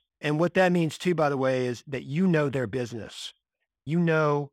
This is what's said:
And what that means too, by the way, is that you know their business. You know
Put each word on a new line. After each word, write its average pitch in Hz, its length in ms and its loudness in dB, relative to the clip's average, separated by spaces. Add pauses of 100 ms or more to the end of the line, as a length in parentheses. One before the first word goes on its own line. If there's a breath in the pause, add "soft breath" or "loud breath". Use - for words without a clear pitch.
(200)
And 151 200 0
what 170 160 0
that 185 160 4
means 170 260 0
too, 180 180 0
by 156 140 2
the 139 80 -2
way, 131 280 0
is 123 200 -6
that 131 180 -8
you 156 240 0
know 151 220 2
their 127 180 -2
business. 117 680 -8 (520)
You 160 140 0
know 151 540 2